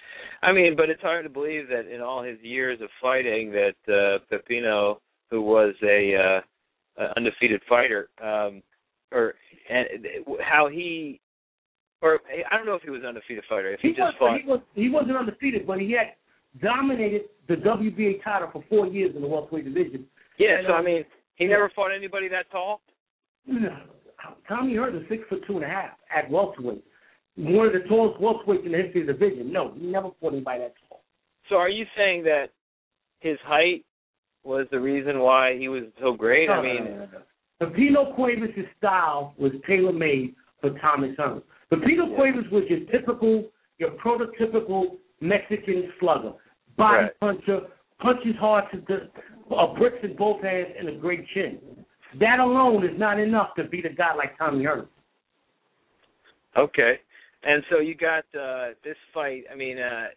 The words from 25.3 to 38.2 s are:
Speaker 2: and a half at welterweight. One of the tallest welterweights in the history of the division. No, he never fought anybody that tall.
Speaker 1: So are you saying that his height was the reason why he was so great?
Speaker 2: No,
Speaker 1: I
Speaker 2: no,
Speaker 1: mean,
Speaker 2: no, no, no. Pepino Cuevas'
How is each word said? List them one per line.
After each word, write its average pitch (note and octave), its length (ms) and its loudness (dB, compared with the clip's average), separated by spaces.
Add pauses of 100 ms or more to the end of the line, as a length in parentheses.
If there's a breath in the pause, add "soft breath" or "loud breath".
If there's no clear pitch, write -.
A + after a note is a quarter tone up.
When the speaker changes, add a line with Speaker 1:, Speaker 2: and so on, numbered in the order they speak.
Speaker 2:
and D#3 80 -4
a C#3+ 40 -6
half F3 220 -8 (240)
at D3 160 -2
welterweight. C#3 540 -2 (520 soft breath)
One F#3 300 4
of G#3 60 4
the F#3 160 0
tallest A3 320 2
welterweights G#3 440 0
in F3 80 -6
the E3 60 0
history F3+ 220 0
of D3 80 -2
the C#3 60 2
division. C3+ 380 0
No, D3+ 240 -2
he E3 100 -10
never F#3+ 240 -4 (100)
fought D#3+ 120 -4
anybody C3 280 -6
that A#2+ 120 -10 (160)
tall. - 140 -20 (460)
Speaker 1:
So G3+ 80 4
are F3+ 120 4
you A3 160 -4 (120)
saying F#3+ 260 2
that D3+ 240 2 (720)
his D#3 260 -4
height D#3+ 400 2 (600)
was C3+ 260 -2
the C3+ 80 0
reason C#3 400 -2
why B2+ 400 4
he C3 100 -8
was C3 140 -6 (180)
so B2+ 140 2
great? A#2+ 340 4
Speaker 2:
No, G3+ 60 4
Speaker 1:
I - 20 2
Speaker 2:
no, D#3+ 60 0
Speaker 1:
mean, B2 220 -2
Speaker 2:
no, G#2+ 60 -8
no, G2+ 220 -14
no. - 540 -10
Pepino C4+ 480 2
Cuevas' A3+ 500 -2 (140)